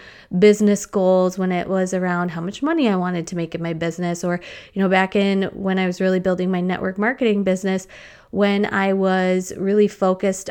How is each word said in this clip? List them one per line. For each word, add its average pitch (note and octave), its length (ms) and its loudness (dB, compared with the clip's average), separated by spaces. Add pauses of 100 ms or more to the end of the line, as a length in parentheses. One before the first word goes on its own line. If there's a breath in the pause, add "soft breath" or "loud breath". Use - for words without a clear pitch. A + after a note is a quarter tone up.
(380 loud breath)
business G#3 480 4
goals, F#3 500 2
when F#3 140 -2
it F3+ 180 -2
was F#3 240 -2
around F3+ 380 -2
how F3 100 -8
much F3+ 220 -8
money D4+ 260 0
I G3+ 60 2
wanted F3+ 320 -2
to F3+ 100 -8
make E3 200 -4
in E3 60 -6
my E3+ 100 -4
business, E3+ 500 -4
or, F3 160 -2 (340 loud breath)
you G3 80 -4
know, F#3+ 80 2
back F#3+ 280 2
in G3 360 2
when F#3+ 280 -2
I F#3 80 0
was F3+ 120 -4
really F#3 200 2
building F3+ 280 0
my F#3 120 0
network F#3 360 -4
marketing G#3+ 460 0
business, F#3+ 460 -2 (420 loud breath)
when G3+ 340 2
I G3 280 0
was F#3 640 0
really G3+ 320 2
focused F#3+ 640 -2